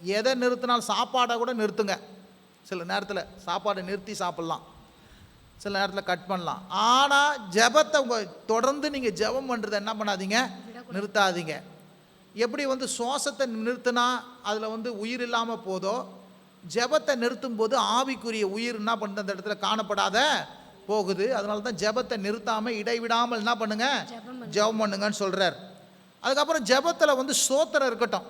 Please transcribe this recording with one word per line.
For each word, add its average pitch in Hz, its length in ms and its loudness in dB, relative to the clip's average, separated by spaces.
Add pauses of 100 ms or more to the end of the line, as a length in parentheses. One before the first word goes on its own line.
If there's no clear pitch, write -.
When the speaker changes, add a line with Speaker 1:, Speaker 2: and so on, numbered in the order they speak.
Speaker 1:
எதை 208 320 2
நிறுத்தினாலும், 247 540 0
சாப்பாடை 240 480 2
கூட 240 180 -2
நிறுத்துங்க. 208 460 0 (640)
சில 180 200 -6
நேரத்துல 190 420 -4 (200)
சாப்பாடை 190 380 -2
நிறுத்தி 190 300 -6
சாப்பிடலாம், 170 500 -4 (920)
சில 202 300 -2
நேரத்துல 190 160 -4
கட் 180 240 -2
பண்ணலாம். 175 420 -4
ஆனா 269 840 4
ஜெபத்தை 254 460 6
உங்க 233 260 2
தொடர்ந்து 262 640 0
நீங்க 269 200 -2
ஜெபம் 226 420 -2
பண்றதை 214 200 -4
என்ன 208 220 -2
பண்ணாதீங்க, 208 560 0 (160)
Speaker 2:
விடக்கூடாது. - 260 -16
Speaker 1:
நிறுத்தாதீங்க. 180 680 0 (720)
எப்படி 240 320 0
வந்து 262 220 -2
சுவாசத்தை 269 600 -2 (180)
நிறுத்தினா 247 560 0 (220)
அதுல 214 260 -2
வந்து 220 300 -6
உயிர் 240 220 -4
இல்லாம 233 320 0 (140)
போதோ, 190 380 -2 (680)
ஜெபத்தை 269 420 2
நிறுத்தும் 240 400 -2
போது 226 260 2
ஆவிக்குரிய 226 600 0
உயிர் 220 340 -2
என்ன 214 200 0
பண்ணுது, 208 240 -6
அந்த 196 140 -4
இடத்துல 196 280 -6
காணப்படாத 202 840 2 (420)
போகுது. 202 480 0
அதனால 208 240 -2
தான் 220 160 -4
ஜெபத்தை 214 360 0
நிறுத்தாம 220 560 -2
இடைவிடாமல் 233 720 0
என்ன 220 200 0
பண்ணுங்க, 220 520 0
Speaker 2:
ஜெபம் 233 160 -14
பண்ணுங்க. 247 220 -12
Speaker 1:
ஜெபம் 208 320 2
பண்ணுங்கன்னு 208 400 0
சொல்றார். 190 340 2 (680)
அதுக்கப்புறம் 285 460 2
ஜெபத்துல 294 500 4
வந்து 269 180 -2 (140)
ஸ்தோத்திரம் 294 380 2
இருக்கட்டும். 226 440 0